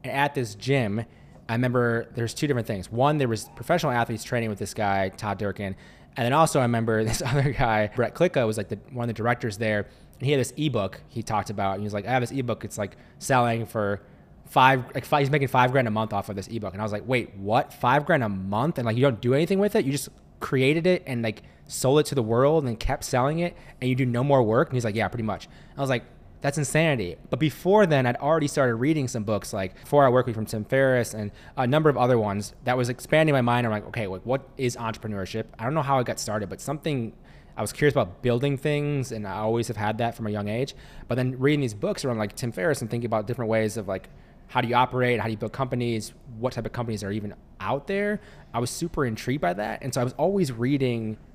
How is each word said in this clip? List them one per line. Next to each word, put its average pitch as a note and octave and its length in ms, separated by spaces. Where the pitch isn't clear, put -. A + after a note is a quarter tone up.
And B2 100
at C#3 220
this A2+ 180
gym, A2+ 500
I A2+ 60
remember A#2+ 600
there's A#2 220
two D#3 100
different B2 220
things. G2 240
One, C#3 260
there C3+ 100
was A2 280
professional D#3+ 360
athletes A#2+ 320
training A#2 260
with G2+ 100
this - 160
guy, G2 340
Todd G2+ 300
Durkin, G2 360
and A#2 100
then B2 80
also D#3 260
I B2+ 40
remember A2+ 400
<laughs> A2 60
this A2+ 140
other C3+ 300
guy, G#2+ 420
Brett A#2 180
Klicka, D#3+ 320
was, A2 120
like, G2+ 120
the, G#2 80
one A#2+ 140
of - 20
the A2+ 60
directors A2+ 440
there, G#2+ 300
and B2 80
he C#3+ 40
had C#3 80
this A#2+ 180
ebook A#2+ 500
he A#2 160
talked G#2 260
about, G2 240
and G2+ 80
he G#2+ 40
was G#2 80
like, G2+ 120
"I A#2 60
have B2+ 100
this A#2+ 100
ebook. B2 320
It's, G2+ 140
like, G2+ 200
selling A#2 480
for G2+ 360
five, C3 380
like, C3 100
five, D3+ 140
he's C#3 100
making C#3 180
five B2+ 240
grand C3 160
a G#2+ 40
month G#2+ 200
off G2 160
of G#2 80
this F#2+ 120
ebook." G#2 260
And G2 80
I - 20
was G#2 80
like, G#2 160
"Wait, A#2+ 300
what? G#2 340
Five C3+ 340
grand C#3+ 180
a G#2+ 60
month? G2+ 500
And, A#2 60
like, A2+ 120
you B2 60
don't B2+ 180
do B2 140
anything E3+ 240
with G3+ 160
it? G#3 100
You C3+ 60
just - 180
created D3 480
it F3+ 180
and, A#2+ 160
like, A2+ 220
sold C#3 320
it C#3+ 80
to C#3 80
the B2 80
world C3+ 420
and A2+ 140
kept C3+ 240
selling C#3 360
it, F3 160
and B2+ 100
you B2+ 60
do C3 100
no A#2+ 180
more C#3 180
work?" A#2 280
And B2+ 60
he's A#2+ 80
like, G#2+ 120
"Yeah, G#2+ 120
pretty A2+ 160
much." G2+ 240
I C#3 40
was C3+ 80
like, B2 140
"That's C#3+ 160
insanity." C#3 580
But A#2+ 100
before F#3 460
then, C#3 200
I'd A#2+ 120
already D3+ 300
started B2+ 280
reading C#3 320
some A2+ 160
books, G#2 300
like F#2+ 220
Four D3 180
Hour B2+ 80
Work B2+ 140
Week A2+ 100
from G#2+ 120
Tim G#2+ 180
Ferriss C3 480
and G#2 180
a C3 120
number D#3 220
of C3+ 80
other B2 220
ones G#2 440
that B2+ 120
was B2 140
expanding D#3 440
my C3 80
mind. A#2+ 260
I'm A2 40
like, G#2+ 160
"Okay, G#2+ 200
like, F#2 180
what C3 320
is B2 180
entrepreneurship?" A2 720
I - 60
don't C#3 120
know D#3 60
how C#3 180
it A#2+ 80
got - 120
started, G#2 300
but F#2+ 100
something, C#3 540
I - 60
was G#2 120
curious D3 200
about G2+ 300
building B2+ 340
things, D3 540
and G#2+ 160
I F#2+ 100
always A2 300
have G#2+ 100
had G#2+ 220
that A#2 160
from A2+ 100
a G#2+ 60
young G#2 160
age. A#2 280
But A#2+ 80
then B2+ 220
reading D3 220
these A#2+ 160
books F#3 280
around, B2 140
like, G#2+ 180
Tim A#2+ 160
Ferriss D#3+ 300
and A2+ 80
thinking A#2 160
about G#2+ 220
different A#2 240
ways A2 240
of, G2+ 120
like, F#2+ 220
how B2+ 140
do A#2+ 60
you A#2+ 80
operate, B2 440
how G#2 60
do A2+ 60
you G#2+ 60
build A2 140
companies, A#2+ 600
what B2 140
type A2+ 120
of G#2+ 60
companies A2+ 320
are G2 80
even G#2 240
out B2+ 260
there, G3+ 340
I A#2 80
was A#2+ 120
super D#3+ 340
intrigued B2 360
by F3 120
that. G#2+ 300
And B2+ 100
so C3 80
I - 20
was B2 100
always F3 380
reading A#2+ 640